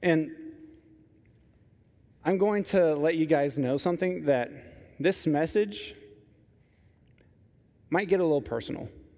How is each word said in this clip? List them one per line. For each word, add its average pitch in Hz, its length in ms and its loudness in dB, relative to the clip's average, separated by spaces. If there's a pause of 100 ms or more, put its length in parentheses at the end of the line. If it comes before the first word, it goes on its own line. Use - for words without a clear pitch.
And 160 300 2 (1900)
I'm 185 160 0
going 208 240 2
to 170 320 2
let 156 220 0
you 160 100 0
guys 143 320 2
know 131 180 0
something, 175 480 -2
that 131 240 2 (500)
this 180 280 0
message 165 680 -2 (2000)
might 185 180 0
get 190 120 2
a 180 40 2
little 151 180 2
personal. - 480 -8 (280)